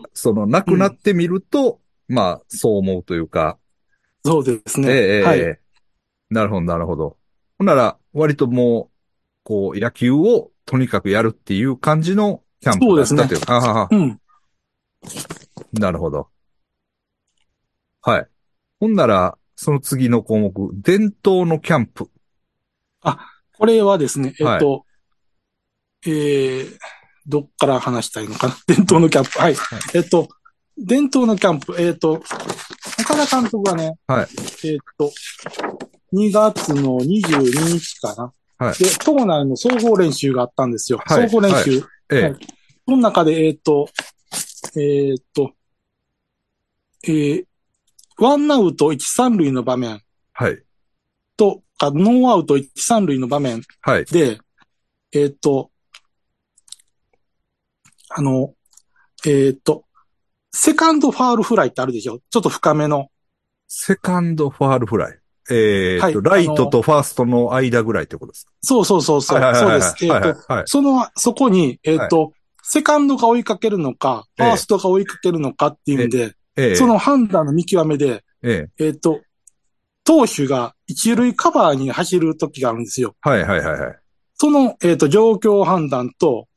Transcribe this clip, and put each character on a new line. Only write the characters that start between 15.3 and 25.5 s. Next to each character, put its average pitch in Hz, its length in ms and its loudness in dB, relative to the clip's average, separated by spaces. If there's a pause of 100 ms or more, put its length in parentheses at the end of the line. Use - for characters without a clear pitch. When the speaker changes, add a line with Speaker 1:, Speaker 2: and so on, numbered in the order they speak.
Speaker 1:
な 101 220 -2
る 82 60 -6
ほ 82 100 -4
ど。 71 180 -8 (1700)
は 110 180 2
い。 - 80 -8 (540)
ほ 220 80 0
ん 220 40 2
な 156 140 2
ら、 92 300 2 (180)
そ - 160 -4
の 139 80 0
次 127 300 -2
の 117 120 2
項 110 180 -2
目、 98 140 -2 (200)
伝 202 400 0 (120)
統 185 200 2
の 160 160 -2
キ - 120 -2
ャ 151 60 4
ン 110 60 -2
プ。 - 240 -12 (920)
Speaker 2:
あ、 - 180 -4 (380)
こ 214 80 0
れ 226 160 4
は 196 160 4
で 143 120 -2
す 143 100 -8
ね、 135 200 -4
え 151 40 -2
っ 113 160 0
と、 143 120 2
Speaker 1:
は 131 60 -4 (1300)